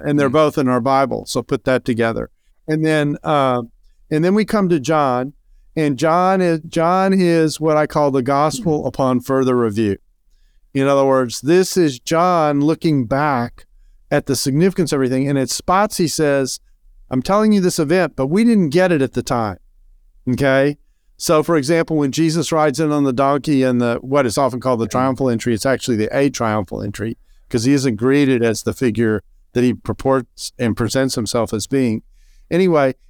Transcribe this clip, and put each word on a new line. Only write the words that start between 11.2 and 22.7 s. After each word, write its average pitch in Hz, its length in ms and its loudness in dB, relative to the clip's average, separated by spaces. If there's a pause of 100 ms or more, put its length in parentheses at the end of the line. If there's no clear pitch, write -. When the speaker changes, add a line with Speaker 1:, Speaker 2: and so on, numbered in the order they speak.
Speaker 1:
this 180 340 2
is 147 240 0
John 165 600 2
looking 151 460 0
back 135 600 -4 (440)
at 143 160 0
the 135 100 0
significance 160 560 0
of 151 40 0
everything. 131 320 0
And 143 100 0
at 131 120 -2
spots, 196 480 -2
he 170 100 0
says, 139 500 0 (520)
"I'm 127 120 -2
telling 214 300 2
you 202 80 4
this 180 180 0
event, 170 380 0
but 135 120 -2
we 196 160 2
didn't 208 260 2
get 180 220 2
it 147 100 2
at 131 100 -2
the 123 100 -4
time." 110 360 -2 (680)
Okay? 135 500 2 (400)
So, 156 240 2
for 165 140 0
example, 160 400 0
when 143 160 0
Jesus 160 400 -2
rides 151 260 0